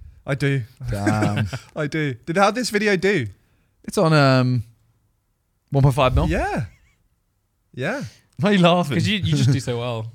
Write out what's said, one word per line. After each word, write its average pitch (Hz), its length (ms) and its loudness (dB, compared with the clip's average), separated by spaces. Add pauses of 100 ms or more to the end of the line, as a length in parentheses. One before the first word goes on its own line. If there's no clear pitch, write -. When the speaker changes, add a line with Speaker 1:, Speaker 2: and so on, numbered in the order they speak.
(260)
Speaker 1:
I 139 100 -4
do. 139 260 -2 (280)
Speaker 2:
Damn. 104 580 -2 (140)
Speaker 1:
<laughs> - 140 -20
I 156 120 -4
do. 147 260 -4 (120)
Did, 165 120 -4
how 202 140 4
did 208 100 -12
this - 100 -6
video 208 240 0
do? 175 320 0 (560)
Speaker 2:
It's - 160 -8
on, 160 140 4
um, 127 500 4 (1080)
one 139 120 2
point 139 120 4
five 131 200 2
mil. 135 120 2
Speaker 1:
Yeah. 214 380 -2 (1080)
Yeah. 190 300 -6 (360)
Speaker 2:
Why 196 120 2
are - 20 4
you 196 80 4
laughing? 170 360 2
Speaker 3:
'Cause 107 100 0
you, 208 100 0
you 160 180 -2
just 131 160 4
do - 80 2
so 120 200 -4
well. 113 360 -6